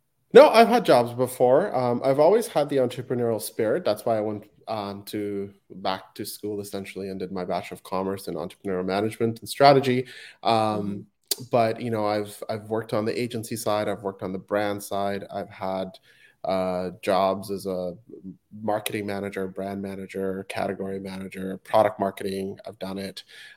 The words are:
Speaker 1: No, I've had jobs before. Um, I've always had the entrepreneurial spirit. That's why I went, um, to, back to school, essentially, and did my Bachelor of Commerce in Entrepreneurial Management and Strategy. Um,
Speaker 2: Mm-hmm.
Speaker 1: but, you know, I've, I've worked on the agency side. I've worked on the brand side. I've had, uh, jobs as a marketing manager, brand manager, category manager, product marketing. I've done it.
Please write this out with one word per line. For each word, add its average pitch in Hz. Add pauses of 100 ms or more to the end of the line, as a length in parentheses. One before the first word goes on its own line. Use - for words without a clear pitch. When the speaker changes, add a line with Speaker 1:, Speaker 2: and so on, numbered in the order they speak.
(320)
Speaker 1:
No, 277
I've 220
had 226
jobs 120
before. 127
Um, 123
I've 135
always 208
had 147
the 143
entrepreneurial 120
spirit. 120
That's 104
why 113
I -
went, 107 (240)
um, 101
to, 101 (160)
back 95
to 107
school, 104
essentially, 98
and 95
did 92
my 92
Bachelor 90
of -
Commerce 95
in 85
Entrepreneurial 92
Management 113
and 104
Strategy. 131 (380)
Um, 113 (800)
Speaker 2:
Mm-hmm. -
Speaker 1:
but, 113
you 120
know, 107
I've, 104
I've 107
worked 110
on 110
the 113
agency 117
side. 107
I've 98
worked 98
on 95
the 95
brand 101
side. 101
I've 101
had, 95 (440)
uh, 92 (120)
jobs 95
as 95
a 90 (680)
marketing 107
manager, 98
brand 95
manager, 95
category 98
manager, 95
product 107
marketing. 98
I've 104
done 95
it. 98 (340)